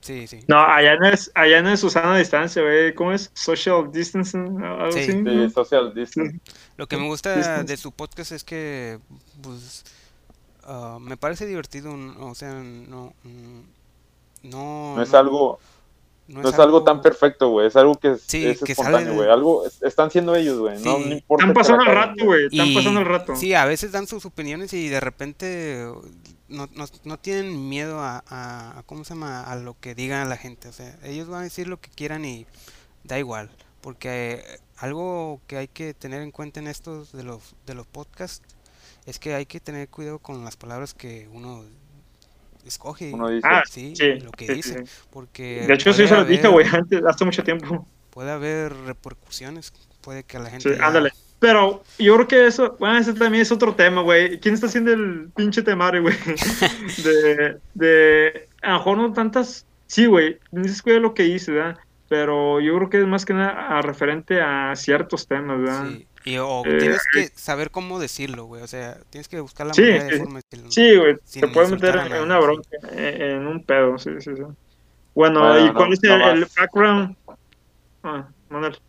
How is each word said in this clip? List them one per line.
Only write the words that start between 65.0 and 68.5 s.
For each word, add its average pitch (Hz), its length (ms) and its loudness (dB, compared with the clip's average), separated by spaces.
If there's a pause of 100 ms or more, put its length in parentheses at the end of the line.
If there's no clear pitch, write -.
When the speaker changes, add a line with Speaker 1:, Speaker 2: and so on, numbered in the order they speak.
Speaker 2:
temas, 139 320 -4
¿verdad? 131 300 -4
Speaker 1:
Sí, 113 180 -16 (180)
y 127 120 -6
o 131 280 -6
Speaker 2:
Eh, 76 140 0
Speaker 1:
tienes 147 220 0 (120)
que 147 220 0
saber 151 340 -6
cómo 185 300 -8
decirlo, 131 460 -10
güey, 117 180 -20